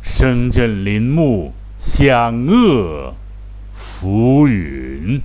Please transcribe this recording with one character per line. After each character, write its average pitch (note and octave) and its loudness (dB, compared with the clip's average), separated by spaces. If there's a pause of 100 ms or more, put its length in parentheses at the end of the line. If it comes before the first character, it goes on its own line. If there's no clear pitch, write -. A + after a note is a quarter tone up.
声 B2 0
震 A2 0
林 G#2 0
木， B2 0 (240)
响 A#2+ 2 (100)
遏 A#2+ 2 (600)
浮 A#2 2
云。 D#2 -4